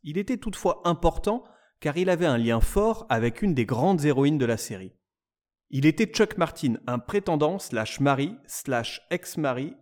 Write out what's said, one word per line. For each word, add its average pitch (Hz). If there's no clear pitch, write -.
Il 156
était 208
toutefois -
important 175
car 147
il 185
avait 175
un 135
lien 117
fort 214
avec 117
une 196
des 123
grandes 143
héroïnes 143
de 131
la 117
série. 95
Il 135
était 160
Chuck -
Martin, 156
un 120
prétendant 170
slash 110
mari 139
slash -
ex-mari 147